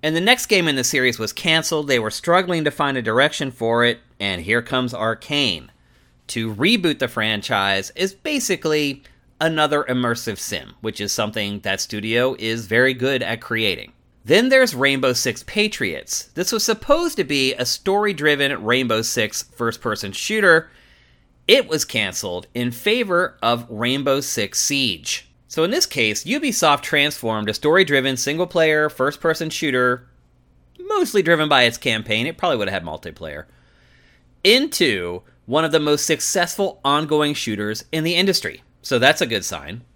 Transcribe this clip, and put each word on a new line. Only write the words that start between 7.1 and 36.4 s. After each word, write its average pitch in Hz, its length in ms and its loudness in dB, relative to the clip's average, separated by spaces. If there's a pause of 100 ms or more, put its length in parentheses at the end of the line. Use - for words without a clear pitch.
is 190 160 -2
basically 156 920 -2 (380)
another 151 480 2
immersive 117 500 -2
sim, 67 400 -8
which 107 220 -6
is 104 100 -4
something 104 500 -4
that 95 200 -2
studio 113 580 0
is 113 260 -4
very 123 280 4
good 131 280 0
at 117 200 -4
creating. 107 500 -2 (320)
Then 196 240 4
there's 262 260 4
Rainbow 135 380 2
Six 120 320 -2
Patriots. 139 920 -4
This 180 200 -2
was 220 100 0
supposed 294 540 0
to 180 80 0
be 135 300 0
a 123 100 -2
story-driven 147 1000 0
Rainbow 117 380 2
Six 110 420 -2
first-person 110 680 -6
shooter. 190 560 2 (760)
It 262 220 6
was 156 160 -2
canceled 92 680 -4
in 123 180 -4
favor 190 720 0
of 120 260 0
Rainbow 131 520 0
Six - 400 -4
Siege. - 680 -2 (220)
So 156 160 0
in 190 60 -2
this 349 140 0
case, 107 380 -2
Ubisoft 165 600 0
transformed 117 680 -2
a 107 40 -4
story-driven 147 640 2
single-player 156 720 0
first-person 156 600 -2
shooter, 127 580 0 (720)
mostly 359 420 0
driven 156 280 4
by 135 140 6
its 117 140 2
campaign, 110 500 -2
it - 100 -8
probably 165 180 0
would 101 140 -2
have 95 120 -4
had 82 80 -10
multiplayer, 78 540 -12 (1040)
into 135 760 2 (240)
one 151 200 2
of 151 80 0
the 156 80 4
most 147 240 0
successful 175 800 -2